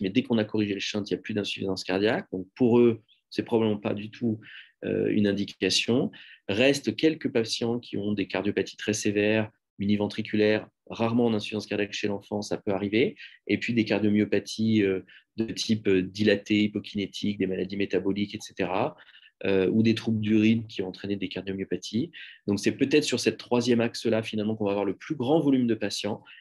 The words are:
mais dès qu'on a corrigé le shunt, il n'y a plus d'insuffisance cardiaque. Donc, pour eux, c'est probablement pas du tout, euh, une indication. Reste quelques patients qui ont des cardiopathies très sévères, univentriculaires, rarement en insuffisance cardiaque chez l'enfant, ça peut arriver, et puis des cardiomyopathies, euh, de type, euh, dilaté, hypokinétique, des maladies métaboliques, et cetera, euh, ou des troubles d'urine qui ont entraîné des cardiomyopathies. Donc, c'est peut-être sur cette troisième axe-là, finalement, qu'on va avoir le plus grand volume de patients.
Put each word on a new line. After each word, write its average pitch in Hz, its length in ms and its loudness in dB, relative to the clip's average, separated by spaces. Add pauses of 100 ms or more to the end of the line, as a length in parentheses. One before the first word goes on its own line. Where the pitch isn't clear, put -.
mais 95 100 -2
dès 123 120 2
qu'on 120 160 0
a 107 60 2
corrigé 104 300 0
le 98 60 -6
shunt, 104 240 -4
il - 100 -2
n'y - 40 -4
a - 40 -12
plus 110 120 -8
d'insuffisance 98 500 -4
cardiaque. 104 480 0
Donc, 95 220 -8
pour 120 240 6
eux, 117 240 6 (280)
c'est - 140 -4
probablement 110 360 0
pas 107 140 -2
du 104 160 -8
tout, 110 300 -4 (440)
euh, 101 240 0
une 104 180 2
indication. 101 840 0 (380)
Reste 120 480 2
quelques 156 360 0
patients 117 480 -2
qui - 160 -10
ont 104 160 -2
des 98 140 -2
cardiopathies 98 500 -2
très - 160 -2
sévères, 107 580 0 (280)
univentriculaires, 104 920 0 (200)
rarement 117 380 2
en 113 80 2
insuffisance 104 320 -4
cardiaque 104 260 -4
chez - 160 -4
l'enfant, 101 320 -6
ça 107 160 -4
peut - 160 -4
arriver, 104 440 0 (300)
et 107 120 0
puis - 160 -4
des 113 100 4
cardiomyopathies, 104 1000 2
euh, 95 160 0 (360)
de 113 160 -2
type, 107 360 -2
euh, 95 120 4
dilaté, 104 600 2
hypokinétique, 104 760 -4
des 98 80 0
maladies 92 300 -4
métaboliques, 98 580 -2
et 107 60 -10
cetera, 98 560 -4 (480)
euh, 95 240 2
ou 110 140 2
des 113 120 4
troubles 110 260 -2
d'urine 110 460 4
qui - 140 -12
ont 92 80 -4
entraîné 101 280 -6
des 95 120 -6
cardiomyopathies. 98 840 -6 (360)
Donc, 101 120 0
c'est 110 140 2
peut-être 139 320 2
sur - 160 -2
cette - 160 0
troisième 120 460 2
axe-là, 113 400 0
finalement, 110 340 -2
qu'on 107 80 -4
va 98 60 0
avoir 101 160 0
le 95 100 -2
plus - 180 -8
grand 135 260 2
volume 135 260 4
de 113 80 2
patients. 107 480 -6 (180)